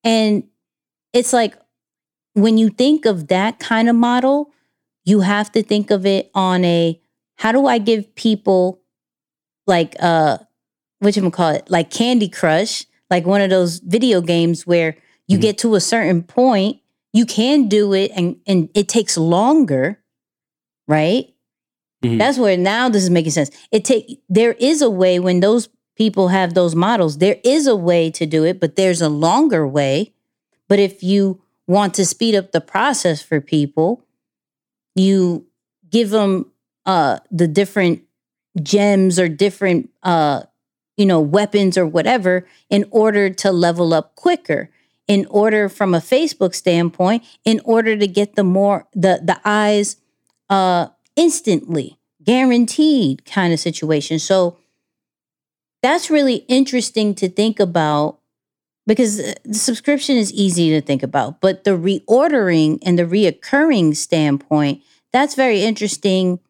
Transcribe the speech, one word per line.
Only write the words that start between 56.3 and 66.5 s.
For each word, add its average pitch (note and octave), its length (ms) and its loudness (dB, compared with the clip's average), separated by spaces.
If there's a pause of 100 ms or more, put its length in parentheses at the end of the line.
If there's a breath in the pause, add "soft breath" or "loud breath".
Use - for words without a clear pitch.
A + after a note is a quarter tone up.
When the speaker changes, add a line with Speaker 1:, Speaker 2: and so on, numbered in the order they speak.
Speaker 1:
interesting B3+ 680 0
to F#3+ 120 -4
think G#3 320 -2
about D#3 600 -2 (680)
because G#3+ 320 0
the G#3+ 360 -10
subscription C#4 600 -2
is G#3+ 160 0
easy F3 380 0
to D#3 120 0
think C#3 220 -4
about, C3 380 -4
but F#3+ 220 0
the G3+ 80 2
reordering F#3+ 1120 0
and F3 140 2
the F3 60 0
reoccurring G3 920 0
standpoint, D3 880 -2 (280 soft breath)
that's C#4 240 0
very A#3 280 0
interesting F#3+ 760 -2 (100)